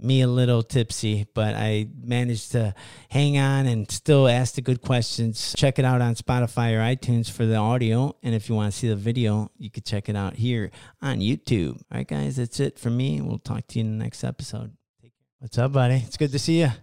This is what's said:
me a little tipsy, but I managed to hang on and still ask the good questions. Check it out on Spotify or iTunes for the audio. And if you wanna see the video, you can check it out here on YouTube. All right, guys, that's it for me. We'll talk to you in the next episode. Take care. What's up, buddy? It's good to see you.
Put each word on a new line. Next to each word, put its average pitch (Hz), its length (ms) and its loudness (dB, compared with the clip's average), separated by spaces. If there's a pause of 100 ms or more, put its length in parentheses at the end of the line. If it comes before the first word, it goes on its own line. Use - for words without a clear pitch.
me 131 220 2
a 127 40 4
little 123 380 4
tipsy, 107 680 0
but 107 220 0
I 107 320 0 (160)
managed 120 500 -2
to 113 220 0 (340)
hang 143 300 2
on 135 280 2
and 110 220 0
still 139 380 4
ask 123 300 2
the 131 60 -6
good 123 200 0
questions. 117 760 -2
Check 139 220 2
it 135 60 4
out 127 180 4
on 117 140 2
Spotify 120 580 0
or 110 60 2
iTunes 117 500 0
for 117 160 -2
the 110 80 2
audio. 117 720 2
And 117 100 0
if 107 140 -4
you 113 80 0
wanna 104 160 0
see 120 160 -2
the 107 80 2
video, 107 600 0
you 107 120 -12
can - 140 -12
check - 240 -4
it 104 80 -2
out 98 180 -4
here 110 360 -2 (300)
on 131 200 -4
YouTube. 98 560 0
All - 220 -12
right, 65 80 -6
guys, 73 300 -4
that's 120 240 -6
it 139 200 -4
for 120 100 -4
me. 135 300 -2
We'll 131 180 -6
talk - 300 -8
to - 100 -6
you 113 60 -2
in 107 140 -4
the 113 60 -6
next 117 200 -10
episode. 117 480 -10 (280)
Take 117 120 -20
care. - 140 -20 (120)
What's 120 200 -8
up, 131 140 2
buddy? 127 320 2
It's - 120 -14
good 143 160 0
to 110 80 -2
see 165 220 2
you. 139 80 2 (120)